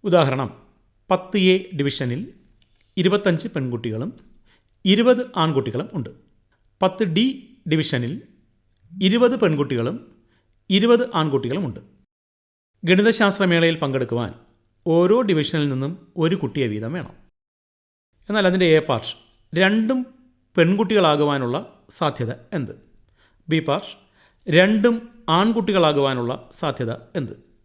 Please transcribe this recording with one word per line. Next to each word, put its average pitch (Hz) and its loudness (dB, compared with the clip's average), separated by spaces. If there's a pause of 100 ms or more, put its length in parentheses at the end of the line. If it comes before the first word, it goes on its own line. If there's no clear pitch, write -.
ഉദാഹരണം, 139 2 (600)
പത്ത് 185 -2 (140)
എ 185 4 (220)
ഡിവിഷനിൽ 139 -4 (760)
ഇരുപത്തഞ്ച് 190 0
പെൺകുട്ടികളും 120 -6 (720)
ഇരുപത് 233 4 (200)
ആൺകുട്ടികളും 135 -2
ഉണ്ട്. 127 -8 (680)
പത്ത് 190 0 (120)
ഡി 226 4 (440)
ഡിവിഷനിൽ 143 -2 (800)
ഇരുപത് 226 2
പെൺകുട്ടികളും 143 0 (760)
ഇരുപത് 226 4 (140)
ആൺകുട്ടികളുമുണ്ട്. 139 -4 (1080)
ഗണിതശാസ്ത്രമേളയിൽ 190 4
പങ്കെടുക്കുവാൻ 131 -4 (560)
ഓരോ 175 2 (120)
ഡിവിഷനിൽ 151 -2
നിന്നും 135 -6 (300)
ഒരു 165 0
കുട്ടിയെ 131 -4
വീതം 110 -8
വേണം. - -14 (1120)
എന്നാൽ 208 0
അതിൻ്റെ 180 2
എ 151 6
പാർട്ട് 120 -4 (400)
രണ്ടും 220 2 (580)
പെൺകുട്ടികളാകുവാനുള്ള 156 2 (400)
സാധ്യത 131 -4 (240)
എന്ത്? 131 -8 (760)
ബി 160 2 (100)
പാർട്ട് 151 -4 (540)
രണ്ടും 208 4 (420)
ആൺകുട്ടികളാകുവാനുള്ള 160 0 (280)
സാധ്യത 131 -4 (260)
എന്ത്? 135 -8 (300)